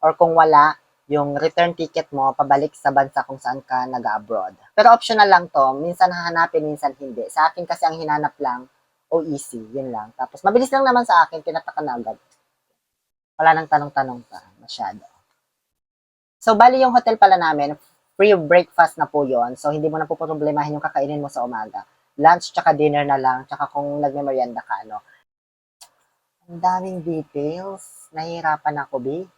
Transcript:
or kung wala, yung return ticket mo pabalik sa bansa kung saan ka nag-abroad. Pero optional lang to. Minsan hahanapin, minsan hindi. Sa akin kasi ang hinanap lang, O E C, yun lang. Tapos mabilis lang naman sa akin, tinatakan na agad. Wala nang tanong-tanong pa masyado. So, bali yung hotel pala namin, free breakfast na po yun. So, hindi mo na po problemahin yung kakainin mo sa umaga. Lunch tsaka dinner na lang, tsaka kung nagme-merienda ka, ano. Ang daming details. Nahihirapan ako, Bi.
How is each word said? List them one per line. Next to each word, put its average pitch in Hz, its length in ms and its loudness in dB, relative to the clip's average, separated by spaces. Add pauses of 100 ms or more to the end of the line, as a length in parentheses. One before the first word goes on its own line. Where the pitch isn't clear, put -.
or 160 80 4
kung 165 240 2
wala, 151 400 6 (280)
yung 143 320 -2
return 170 400 0
ticket 160 400 -6
mo 135 160 0
pabalik 139 400 0
sa - 160 -4
bansa 139 400 -2
kung 135 80 -14
saan 131 240 -8
ka 127 240 -6
nag-abroad. 107 720 -6 (160)
Pero 208 200 6
optional 220 360 4
lang 175 240 4
to. 135 240 2
Minsan 175 320 0
hahanapin, 170 560 -2
minsan 147 320 -6
hindi. 117 320 -12
Sa 156 240 2
akin 175 160 -10
kasi 165 160 -4
ang 160 160 -2
hinanap 151 400 -4
lang, 127 240 -6 (480)
O 165 80 2
E 151 160 -6
C, 123 240 -12
yun 123 320 -10
lang. 110 240 -12
Tapos - 240 -10
mabilis 247 320 0
lang 269 100 2
naman 247 220 2
sa 170 240 4
akin, 160 160 -12
tinatakan 156 400 -8
na 123 160 -6
agad. 110 160 -10 (1200)
Wala 160 160 4
nang 160 160 0
tanong-tanong 139 520 -2 (100)
pa 90 100 -20 (220)
masyado. 101 420 -12 (1400)
So, 226 140 2
bali 247 260 8
yung 254 140 2
hotel 233 260 2
pala 190 140 8
namin, 151 400 0 (400)
free 208 220 4
breakfast 170 600 2
na 156 140 -4
po 147 160 0
yun. 127 320 -2
So, 147 160 -4
hindi 156 160 -2
mo 156 80 -6
na 156 80 -4
po 160 80 -4
problemahin 151 600 -4
yung 143 80 -10
kakainin 147 340 -4
mo 143 80 -8
sa 135 160 -8
umaga. 123 400 -10 (320)
Lunch 160 400 2
tsaka 160 240 2
dinner 147 240 2
na 139 160 0
lang, 131 320 -2
tsaka 143 240 -6
kung 143 240 -6
nagme-merienda 135 640 -4
ka, 107 240 -10
ano. 107 160 -14 (1400)
Ang 170 160 -16
daming 185 400 -2
details. 165 1120 -8
Nahihirapan 156 720 -6
ako, 131 160 -8
Bi. 139 160 -6 (200)